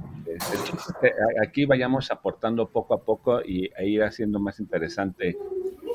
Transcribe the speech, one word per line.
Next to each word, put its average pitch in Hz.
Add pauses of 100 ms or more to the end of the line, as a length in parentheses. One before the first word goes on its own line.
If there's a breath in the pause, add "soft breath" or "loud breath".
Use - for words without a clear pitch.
(280)
Este, -
el -
chiste -
es -
que 127
a-, 110
aquí 143
vayamos 131
aportando 113
poco 117
a -
poco 120
y, 92
e 95
ir 107
haciendo 104
más 101
interesante 92 (600)